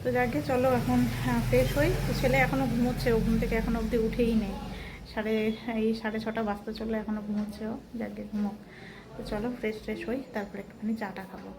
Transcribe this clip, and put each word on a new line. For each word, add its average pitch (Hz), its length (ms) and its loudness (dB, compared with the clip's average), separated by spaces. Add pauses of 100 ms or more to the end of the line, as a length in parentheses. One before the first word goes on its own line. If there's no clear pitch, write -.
তো 254 80 2
যাকে 247 360 2
চলো 262 240 4
এখন, 247 280 4
আহ, 240 480 2
ফ্রেশ 254 300 4
হই। 302 120 4 (180)
তো 508 140 0
ছেলে 262 160 4
এখনও 269 280 4
ঘুমোচ্ছে, 240 480 2
ও 226 60 6
ঘুম 226 200 4
থেকে 233 160 2
এখনও 226 240 2
অবধি 220 180 0
উঠেই 226 380 2
নেই। 196 180 2 (600)
সাড়ে, 220 380 0 (240)
এই 220 180 2
সাড়ে 220 260 -2
ছটা 226 240 -2
বাজতে 208 300 -2
চললো, 220 240 -2
এখনও 214 240 -2
ঘুমোচ্ছে 208 460 -4
ও। 226 100 -4 (180)
যাকে 208 360 -6
ঘুমোক। 208 220 0 (640)
তো 226 60 -8
চলো 220 360 -4
ফ্রেশ 220 240 -2
ট্রেশ 214 260 -6
হই, 262 140 -2 (100)
তারপর 202 260 -6
একটুখানি 214 360 -6
চাটা 196 360 -8
খাবো। 190 260 -14